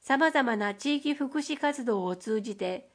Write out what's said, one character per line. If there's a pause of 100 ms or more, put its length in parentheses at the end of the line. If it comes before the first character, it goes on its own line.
様
々
な
地
域
福
祉
活
動
を
通
じ
て、